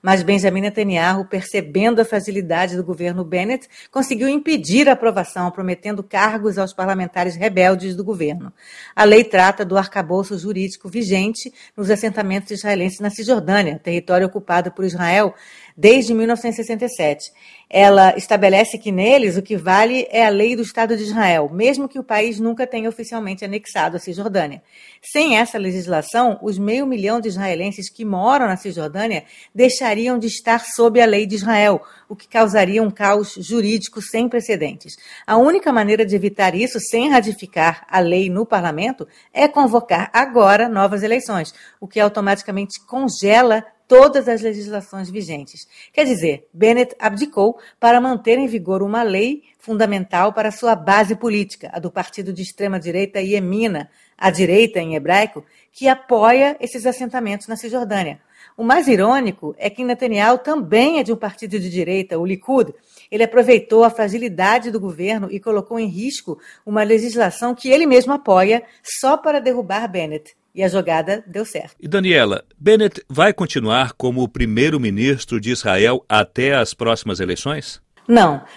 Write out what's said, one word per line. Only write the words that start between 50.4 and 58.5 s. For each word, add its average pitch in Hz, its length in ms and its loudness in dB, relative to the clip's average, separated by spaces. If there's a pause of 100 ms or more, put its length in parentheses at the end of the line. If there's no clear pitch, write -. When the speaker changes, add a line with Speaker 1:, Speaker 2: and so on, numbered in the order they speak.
Speaker 1:
sua 226 280 0
base 196 360 2
política, 208 600 -6
a - 40 -10
do 170 140 -10
partido 190 400 -10
de 180 100 -10
extrema-direita 190 800 -6
Iemina, 190 720 -4 (280)
a 190 120 2
direita 185 500 2
em 165 160 -6
hebraico, 170 480 -2 (300)
que 262 160 0
apoia 262 720 2
esses 240 240 -10
assentamentos 240 600 -6
na 220 100 -8
Cisjordânia. 208 640 -6 (340)